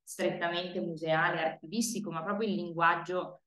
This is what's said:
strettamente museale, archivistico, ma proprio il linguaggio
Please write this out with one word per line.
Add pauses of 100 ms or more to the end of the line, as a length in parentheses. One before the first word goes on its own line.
strettamente
museale,
archivistico,
ma
proprio
il
linguaggio